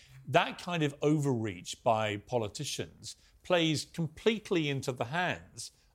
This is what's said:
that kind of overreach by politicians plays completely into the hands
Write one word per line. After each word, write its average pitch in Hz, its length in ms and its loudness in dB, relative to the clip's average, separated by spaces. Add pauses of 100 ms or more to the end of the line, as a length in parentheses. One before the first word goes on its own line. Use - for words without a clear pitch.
(260)
that 180 320 2
kind 175 240 -2
of 143 200 2
overreach 123 800 0
by 110 340 4
politicians 110 1000 -6 (260)
plays 165 440 2
completely 170 840 -2
into 135 240 -2
the 123 140 -4
hands 127 680 -4 (220)